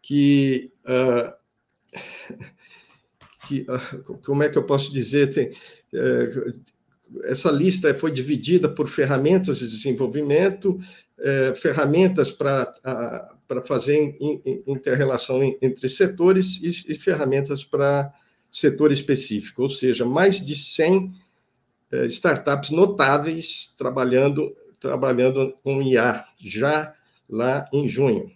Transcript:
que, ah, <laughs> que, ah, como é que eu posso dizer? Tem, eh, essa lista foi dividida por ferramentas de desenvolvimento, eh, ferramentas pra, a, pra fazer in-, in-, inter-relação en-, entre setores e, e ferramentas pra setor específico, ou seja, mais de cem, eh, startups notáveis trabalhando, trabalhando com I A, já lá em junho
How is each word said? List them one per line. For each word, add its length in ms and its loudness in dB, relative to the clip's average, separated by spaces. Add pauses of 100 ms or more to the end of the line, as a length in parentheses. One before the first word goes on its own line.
que, 680 2 (140)
ah, 520 0 (560)
<laughs> 1600 -20
que, 200 -4
ah, 300 -8 (260)
como 200 2
é 40 2
que 100 0
eu 60 -2
posso 280 0
dizer? 380 2
Tem, 200 0 (420)
eh, 600 -2 (720)
essa 260 0
lista 440 2
foi 160 -2
dividida 580 0
por 200 -4
ferramentas 680 2
de 100 -6
desenvolvimento, 1080 0 (400)
eh, 360 0
ferramentas 760 2
pra, 400 -2 (100)
a, 540 -8 (100)
pra 160 -4
fazer 560 0
in-, 260 -4
in-, 220 -6
inter-relação 800 0
en-, 160 -2
entre 280 0
setores 760 2
e, 300 -6
e 20 -4
ferramentas 680 -2
pra 500 0 (380)
setor 400 2
específico, 720 -2
ou 60 0
seja, 380 0
mais 380 2
de 120 -6
cem, 560 2 (800)
eh, 140 0
startups 640 -2
notáveis 1080 0
trabalhando, 800 0 (240)
trabalhando 840 0
com 200 -2
I 160 4
A, 260 0 (160)
já 540 -2 (340)
lá 460 -2
em 120 0
junho 500 0